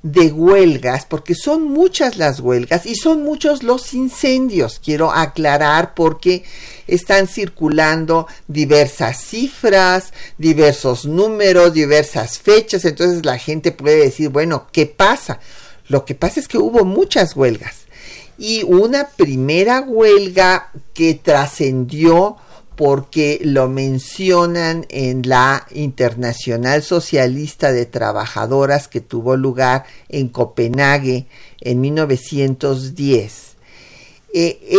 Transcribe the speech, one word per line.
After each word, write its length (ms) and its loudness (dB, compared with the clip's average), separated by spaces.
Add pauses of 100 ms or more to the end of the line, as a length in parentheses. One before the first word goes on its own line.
de 300 4
huelgas, 720 4
porque 280 -4
son 300 -2
muchas 540 0
las 220 0
huelgas 440 -2
y 100 -8
son 280 0
muchos 400 -2
los 320 -2
incendios. 880 -2
Quiero 300 -2
aclarar 800 0
porque 500 0 (420)
están 400 0
circulando 1000 0 (200)
diversas 760 0
cifras, 920 0 (240)
diversos 680 2
números, 680 2
diversas 680 0
fechas, 460 2
entonces 400 -2
la 140 -2
gente 340 -4
puede 240 2
decir, 320 2
bueno, 440 -2
¿qué 120 2
pasa? 560 -2 (480)
Lo 160 0
que 100 -10
pasa 260 -4
es 80 -12
que 100 -2
hubo 260 2
muchas 500 0
huelgas 520 -4 (500)
y 260 -6
una 460 2
primera 720 0
huelga 920 2 (220)
que 220 0
trascendió 1200 2 (400)
porque 680 0
lo 240 2
mencionan 1200 -2
en 400 -4
la 420 2
Internacional 1120 -2
Socialista 880 -2
de 160 -2
Trabajadoras 1000 -2
que 120 -8
tuvo 360 -4
lugar 480 0 (240)
en 200 -4
Copenhague 1000 -2 (320)
en 200 -2
mil 140 -2
novecientos 1000 -4
diez, 580 -2 (800)
eh, 240 -2 (200)